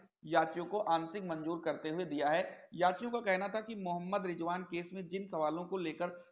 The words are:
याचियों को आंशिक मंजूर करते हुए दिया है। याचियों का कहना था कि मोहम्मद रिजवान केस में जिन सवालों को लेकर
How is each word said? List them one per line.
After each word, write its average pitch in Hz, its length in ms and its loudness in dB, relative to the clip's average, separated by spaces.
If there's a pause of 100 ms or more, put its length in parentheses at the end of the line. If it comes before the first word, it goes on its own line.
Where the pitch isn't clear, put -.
(260)
याचियों 165 400 2
को 196 140 0 (100)
आंशिक 165 340 2
मंजूर 165 420 -2
करते 151 240 -2
हुए 175 160 0
दिया 147 240 2
है। - 440 0
याचियों 185 380 2
का 240 100 0
कहना 196 260 2
था 214 140 -2
कि 220 160 -8
मोहम्मद 185 480 -2
रिजवान 175 380 -2
केस 175 300 -6
में 185 140 -6
जिन 196 200 -4
सवालों 165 380 0
को 185 120 -2
लेकर 175 300 -2 (240)